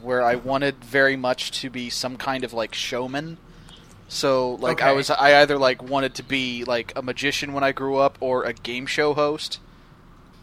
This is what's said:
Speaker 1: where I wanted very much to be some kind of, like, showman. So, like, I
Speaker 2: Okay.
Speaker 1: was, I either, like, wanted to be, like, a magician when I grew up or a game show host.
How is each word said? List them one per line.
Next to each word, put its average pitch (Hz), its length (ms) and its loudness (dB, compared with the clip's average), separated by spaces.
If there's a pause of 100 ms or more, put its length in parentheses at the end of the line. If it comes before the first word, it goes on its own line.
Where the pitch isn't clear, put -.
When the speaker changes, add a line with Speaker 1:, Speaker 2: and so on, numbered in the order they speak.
Speaker 1:
where 123 220 0
I 120 120 4
wanted 135 480 -2
very 135 340 4
much - 340 -2 (100)
to 135 80 -8
be 123 200 -8
some 127 280 -6
kind 131 260 -4
of, 113 100 -8
like, 113 200 -4
showman. 135 640 -6 (680)
So, 131 480 0
like, 123 260 0
I 131 80 4
Speaker 2:
Okay. 135 80 4
Speaker 1:
was, 139 140 -2
I 143 300 8
either, 143 160 4
like, 127 260 2
wanted 135 320 -2
to 127 80 -10
be, 123 400 -4
like, 117 320 -2
a 139 60 -6
magician 139 520 -4
when 139 100 0
I 135 100 2
grew 135 240 -2
up 139 240 2
or 127 220 0
a 117 100 -4
game 123 340 -8
show 151 260 2
host. 147 460 -2 (840)